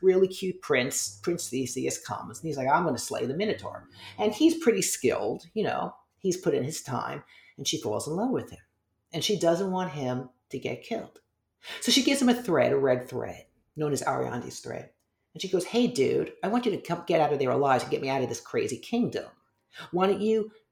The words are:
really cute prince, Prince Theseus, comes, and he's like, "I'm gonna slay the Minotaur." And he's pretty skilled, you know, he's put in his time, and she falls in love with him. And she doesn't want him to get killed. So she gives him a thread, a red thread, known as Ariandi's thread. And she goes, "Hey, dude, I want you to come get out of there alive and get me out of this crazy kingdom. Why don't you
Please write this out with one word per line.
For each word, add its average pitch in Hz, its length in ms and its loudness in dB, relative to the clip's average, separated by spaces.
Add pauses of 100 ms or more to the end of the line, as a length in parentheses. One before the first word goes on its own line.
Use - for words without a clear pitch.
really 185 280 6
cute 185 340 -6
prince, - 600 0
Prince - 280 -2
Theseus, 131 480 -4
comes, 104 400 -10
and - 80 -10
he's 147 100 -4
like, 131 120 -2
"I'm 165 160 4
gonna 139 140 0
slay - 280 -4
the 135 100 -4
Minotaur." - 520 -4 (280)
And 214 160 0
he's 320 240 4
pretty - 260 4
skilled, - 720 0
you 214 120 0
know, 175 300 -2 (240)
he's 185 200 -2
put 151 160 2
in 127 100 0
his 156 180 -6
time, 127 420 -6 (340)
and 143 100 -4
she 156 100 -2
falls 107 300 -2
in 156 80 -4
love 233 140 0
with 151 200 -2
him. - 100 -18 (520)
And 160 100 -4
she 208 160 0
doesn't 170 320 2
want 185 220 -2
him 127 380 -4 (180)
to 139 100 -8
get - 240 -6
killed. - 360 -10 (640)
So 240 120 2
she 262 100 6
gives 277 180 2
him 254 80 6
a 240 140 6
thread, 131 300 4
a 139 40 4
red 131 320 2
thread, 113 380 -8 (300)
known 151 160 -2
as 135 100 -2
Ariandi's 127 560 -4
thread. - 320 -10 (420)
And 165 80 -16
she 190 80 -6
goes, 180 180 2
"Hey, 240 200 4
dude, - 460 2 (100)
I 180 60 -2
want 240 180 0
you - 60 2
to - 80 -4
come 170 260 -4
get 160 140 4
out 147 120 4
of 135 60 2
there 131 140 2
alive 131 300 4
and - 80 -8
get 147 120 -2
me 131 60 -4
out 135 120 0
of 127 80 0
this - 120 -6
crazy - 380 -2
kingdom. 214 520 -2 (600)
Why 185 160 4
don't 196 120 2
you 220 300 2 (220)